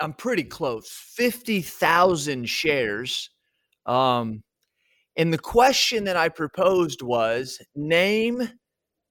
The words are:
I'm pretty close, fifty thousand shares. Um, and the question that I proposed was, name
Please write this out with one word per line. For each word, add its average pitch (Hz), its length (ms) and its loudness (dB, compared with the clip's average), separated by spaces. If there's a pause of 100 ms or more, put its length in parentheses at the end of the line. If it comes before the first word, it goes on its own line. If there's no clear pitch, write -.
I'm 156 120 -4
pretty 220 320 -4
close, - 460 -6
fifty 226 720 -2
thousand 156 880 2
shares. 127 800 -2 (560)
Um, 120 560 0 (760)
and 165 160 2
the 160 60 -2
question 240 640 2
that 185 120 -2
I 165 120 2
proposed 170 760 0
was, 120 560 0 (160)
name 208 760 0 (640)